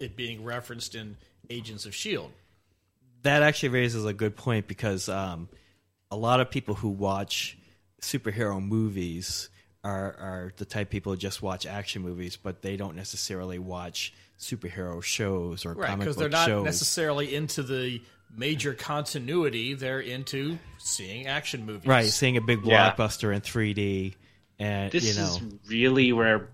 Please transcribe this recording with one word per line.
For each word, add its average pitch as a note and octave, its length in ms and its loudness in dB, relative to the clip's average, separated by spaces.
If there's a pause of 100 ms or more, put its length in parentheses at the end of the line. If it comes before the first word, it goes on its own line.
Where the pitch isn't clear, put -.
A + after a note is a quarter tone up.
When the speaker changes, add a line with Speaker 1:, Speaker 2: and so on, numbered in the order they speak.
Speaker 1:
it G#2+ 160 -10
being A#2 260 -6
referenced A#2 540 -8
in G#2+ 200 -10 (320)
Agents A2 380 -10
of G2+ 80 -12
shield. G#2+ 380 -4 (920)
Speaker 2:
That C#3+ 220 6
actually D3+ 240 4
raises A#2+ 360 2
a G#2+ 80 0
good G#2 220 0
point A2 320 0
because, G2 420 -2
um, F#2 400 -4 (640)
a G2+ 60 -6
lot A#2+ 240 6
of B2 100 2
people A2+ 240 -2
who A2 140 -2
watch G2 680 -2 (460)
superhero G#2 580 -2
movies G2 880 -2 (360)
are, G2 340 -4
are F#2 380 -8
the G2+ 80 -10
type G#2 240 -4
of - 20 -20
people G2 220 -2
who F#2+ 40 -2
just F#2+ 240 -6
watch F#2 260 -4
action G2 360 -6
movies, F2+ 340 -6
but F#2 260 -10
they G2 140 -4
don't F#2+ 200 -6
necessarily F#2 640 -6
watch F2+ 520 -8 (280)
superhero F2+ 640 -8
shows F2+ 640 -2
or E2+ 100 -6
Speaker 1:
Right, D3+ 160 -2
Speaker 2:
comic G2 180 -2
Speaker 1:
'cause C#3+ 80 -2
Speaker 2:
book D#3 60 -2
Speaker 1:
they're D3+ 80 2
not E3 180 4
Speaker 2:
shows. G2+ 160 4
Speaker 1:
necessarily D3 680 0
into D3 300 -2
the B2+ 400 -4 (340)
major C#3+ 380 0
continuity. C#3 1000 -2
They're C3 260 -2
into C3+ 580 -4 (200)
seeing G#2 500 -6
action C#3 360 -4
movies. G#2+ 220 -8
Speaker 2:
Right, B2 240 8
seeing B2+ 260 4
a A#2 40 4
big A2+ 240 2
Speaker 3:
Yeah. G2+ 280 8
Speaker 2:
blockbuster G#2+ 400 0
in G2+ 100 0
three G#2+ 320 0
D. F#2+ 420 0 (420)
And, G2+ 320 -2
Speaker 3:
This E3 140 2 (120)
Speaker 2:
you G2+ 60 2
know. F#2+ 60 2
Speaker 3:
is F2+ 120 -2 (280)
really B2 440 6
where A2+ 420 4